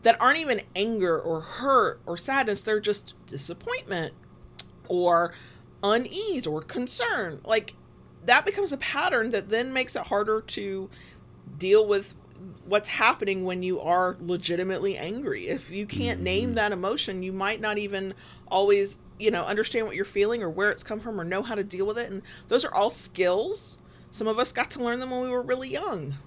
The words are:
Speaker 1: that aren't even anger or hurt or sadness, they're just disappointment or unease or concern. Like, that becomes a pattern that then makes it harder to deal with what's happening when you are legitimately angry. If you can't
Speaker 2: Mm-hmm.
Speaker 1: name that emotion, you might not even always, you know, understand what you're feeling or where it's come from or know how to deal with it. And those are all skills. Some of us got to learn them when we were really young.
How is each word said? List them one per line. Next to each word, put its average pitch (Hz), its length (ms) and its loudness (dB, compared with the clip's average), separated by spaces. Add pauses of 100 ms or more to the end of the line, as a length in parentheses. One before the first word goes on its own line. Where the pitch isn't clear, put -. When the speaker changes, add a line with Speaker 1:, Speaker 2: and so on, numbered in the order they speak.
Speaker 1:
that 226 180 6
aren't 269 180 4
even 262 220 -2 (140)
anger 190 440 0
or 160 220 -4
hurt 247 680 2
or 170 100 -4
sadness, 240 460 0
they're 214 180 0
just 208 340 -4 (120)
disappointment 175 840 -6 (760)
or 175 440 4 (500)
unease 254 640 0
or 151 140 -2
concern. 247 840 -4
Like, 220 300 0 (500)
that 294 200 6
becomes 403 280 -2
a 269 60 -4
pattern 262 520 0
that 202 200 -2
then 247 220 0
makes 262 240 0
it 208 60 -4
harder 214 400 0
to 196 480 -6 (680)
deal 208 280 6
with 202 280 0 (520)
what's 208 220 2
happening 196 560 2
when 185 180 -2
you 185 180 -2
are 180 400 2
legitimately 180 760 -2
angry. 170 520 -4
If - 220 -4
you 202 160 -6
can't 233 320 -2
Speaker 2:
Mm-hmm. 175 60 -6
Speaker 1:
name 214 300 0
that 208 180 2
emotion, 190 500 -2
you 190 100 -4
might 196 280 -2
not 208 180 -2
even 196 360 -4 (340)
always, 196 500 4 (200)
you 214 120 2
know, 175 140 -2
understand 208 420 0
what 185 100 -6
you're 196 80 -2
feeling 208 380 0
or 170 80 -2
where 190 200 2
it's - 140 -4
come 220 160 -6
from 220 200 -6
or 165 40 -6
know 185 180 -2
how 233 120 -6
to 202 100 -2
deal 190 220 -2
with 214 120 -2
it. 233 120 -6
And 190 120 -10 (260)
those 254 160 4
are - 100 -4
all 202 160 4
skills. 202 880 0 (320)
Some - 180 -4
of 220 100 0
us 247 140 2
got 247 200 -2
to 262 100 -6
learn 240 180 -2
them 254 100 -6
when 254 120 -2
we 254 80 -2
were 247 120 0
really 254 260 -4
young. 254 460 -4 (120)